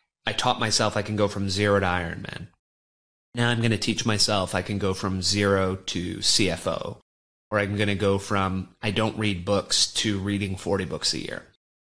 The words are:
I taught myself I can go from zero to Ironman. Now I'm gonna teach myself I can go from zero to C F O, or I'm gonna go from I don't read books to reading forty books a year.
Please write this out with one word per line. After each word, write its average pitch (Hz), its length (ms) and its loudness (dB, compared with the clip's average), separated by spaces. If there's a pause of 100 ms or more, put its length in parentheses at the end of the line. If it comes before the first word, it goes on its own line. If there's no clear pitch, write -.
(260)
I 113 60 0
taught - 280 0
myself 110 360 2
I 107 60 0
can 104 160 -4
go 104 100 4
from 98 220 -4
zero 101 320 4
to 98 40 2
Ironman. 90 600 -4 (880)
Now 120 140 2
I'm 117 120 0
gonna 113 160 4
teach - 280 -2
myself 101 500 2
I 92 60 2
can 101 160 -4
go 95 160 0
from 95 280 -2
zero 95 540 2
to 90 460 -6
C - 280 4
F 80 160 -4
O, - 360 -4 (500)
or 107 80 2
I'm 101 180 0
gonna 101 180 2
go 98 220 2
from 95 640 -2
I 110 100 0
don't 110 260 0
read 101 280 -2
books 101 480 2
to 104 260 0
reading 98 360 -2
forty 92 300 -2
books - 280 -4
a 76 60 -6
year. - 280 -8 (520)